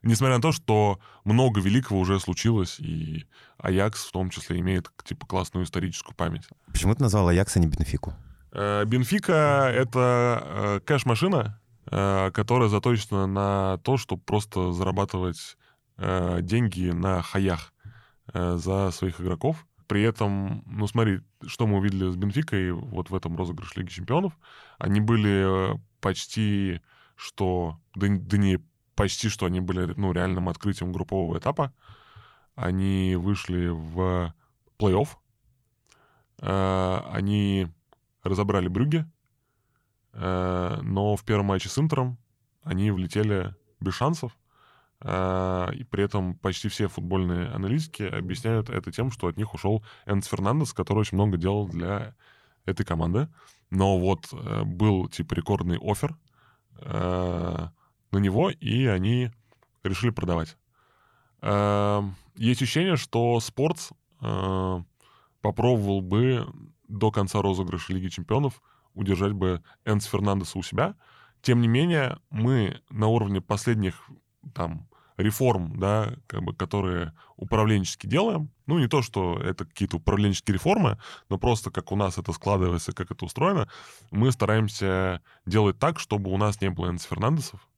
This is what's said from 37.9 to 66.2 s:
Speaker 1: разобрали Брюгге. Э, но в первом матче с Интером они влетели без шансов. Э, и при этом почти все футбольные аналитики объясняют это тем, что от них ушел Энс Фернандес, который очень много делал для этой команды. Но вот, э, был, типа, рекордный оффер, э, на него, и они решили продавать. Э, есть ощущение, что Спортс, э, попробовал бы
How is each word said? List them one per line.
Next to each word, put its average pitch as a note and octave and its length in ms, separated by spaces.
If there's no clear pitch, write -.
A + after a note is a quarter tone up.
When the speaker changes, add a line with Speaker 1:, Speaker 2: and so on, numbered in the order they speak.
Speaker 1:
разобрали F#2+ 440
Брюгге. D3 400
Э, F#2 680
но G2+ 340
в - 80
первом G#2 240
матче F#2+ 220
с - 80
Интером C3+ 400
они G2 280
влетели F#2+ 640
без F#2+ 140
шансов. C#3 440
Э, F#2 720
и - 100
при G2+ 200
этом F#2+ 320
почти - 340
все G2+ 180
футбольные F2 640
аналитики B2 540
объясняют G2+ 640
это G2 220
тем, A#2 200
что - 160
от E2+ 100
них G#2+ 160
ушел G#2+ 300
Энс G2 220
Фернандес, A2+ 460
который G2+ 260
очень G#2 180
много G2 200
делал G2 300
для F2+ 480
этой - 200
команды. F2 440
Но F#2+ 300
вот, F#2 340
э, G#2 300
был, F#2+ 440
типа, - 280
рекордный F2 440
оффер, C#3+ 380
э, F2 880
на G2 80
него, G2+ 300
и A#2 360
они A2+ 460
решили G2+ 280
продавать. E2+ 460
Э, G#2 600
есть A#2 260
ощущение, E3 340
что A#2+ 440
Спортс, - 520
э, F#2+ 640
попробовал G#2 600
бы A#2 460